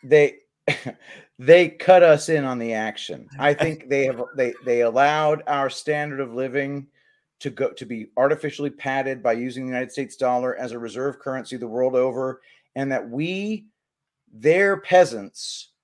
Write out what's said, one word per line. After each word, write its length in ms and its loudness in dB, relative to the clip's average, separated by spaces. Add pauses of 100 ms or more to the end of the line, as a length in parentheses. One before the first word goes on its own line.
they, 380 4 (280)
<laughs> 680 -10
they 320 8
cut 320 6
us 260 6
in 160 2
on 140 -4
the 160 -6
action. 520 -8 (120)
I 160 2
think 340 -6
they 160 0
have, 180 -4 (140)
they, 160 0 (100)
they 200 0
allowed 640 2
our 240 -2
standard 500 -6
of 140 -8
living 540 -6 (520)
to 80 -8
go, 240 -4
to 140 -18
be 220 -10 (100)
artificially 520 -2
padded 520 -6
by 100 2
using 320 -6
the 80 -8
United 180 -6
States 260 -10
dollar 380 -2
as 180 -10
a 60 -12
reserve 400 -8
currency 380 -10
the 100 -10
world 300 -2
over, 460 -2 (340)
and 140 -4
that 180 -4
we, 580 -6 (680)
their 460 4
peasants 920 0 (140)